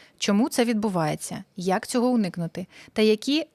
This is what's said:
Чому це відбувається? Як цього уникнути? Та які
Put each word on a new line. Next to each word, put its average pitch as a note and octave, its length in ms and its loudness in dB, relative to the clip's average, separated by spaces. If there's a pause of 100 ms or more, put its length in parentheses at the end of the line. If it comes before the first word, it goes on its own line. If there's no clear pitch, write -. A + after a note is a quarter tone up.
(180)
Чому G#3 320 2
це A#3+ 160 0
відбувається? G3+ 800 -2 (120)
Як F#3 320 -2
цього B3 200 2
уникнути? F3+ 600 -2 (260)
Та - 80 0
які A3 540 2